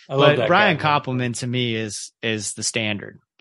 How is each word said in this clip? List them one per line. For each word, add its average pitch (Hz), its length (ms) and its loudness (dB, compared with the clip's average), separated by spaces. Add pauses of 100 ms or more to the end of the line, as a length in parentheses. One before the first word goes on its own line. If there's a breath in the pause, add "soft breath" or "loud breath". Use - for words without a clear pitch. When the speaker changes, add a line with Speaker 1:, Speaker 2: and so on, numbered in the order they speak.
Speaker 1:
I 139 60 -4
love 139 140 6
Speaker 2:
But 147 80 4
Speaker 1:
that 117 100 0
Speaker 2:
Brian 185 300 4
Speaker 1:
guy, - 60 -8
man. 147 180 2
Speaker 2:
Koppelman 123 380 -4
to 127 80 -6
me 120 280 -2
is, 110 380 -8 (100)
is 110 320 -2
the 110 80 -10
standard, 107 560 -4 (220)